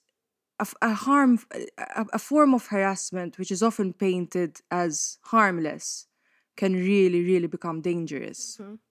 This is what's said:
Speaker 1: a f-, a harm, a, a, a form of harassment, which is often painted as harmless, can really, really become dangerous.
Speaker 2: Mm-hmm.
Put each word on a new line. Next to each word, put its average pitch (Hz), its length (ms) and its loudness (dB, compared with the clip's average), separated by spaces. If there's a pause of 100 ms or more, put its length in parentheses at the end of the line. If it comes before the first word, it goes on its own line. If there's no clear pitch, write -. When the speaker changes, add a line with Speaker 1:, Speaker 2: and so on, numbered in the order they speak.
(600)
Speaker 1:
a 214 40 -4
f-, - 180 -8
a 226 120 2
harm, 262 460 4 (120)
a, - 80 -8 (420)
a, 214 120 -4
a 220 60 -2
form 285 340 4
of 233 140 0
harassment, 190 720 -2
which 185 120 -6
is 190 120 -2
often 202 300 0
painted 180 680 -2 (100)
as 175 480 -4 (140)
harmless, 175 760 0 (500)
can 190 160 0
really, 185 480 4 (100)
really 175 160 2
become 160 340 -8
dangerous. 160 800 -6
Speaker 2:
Mm-hmm. 208 140 -16 (160)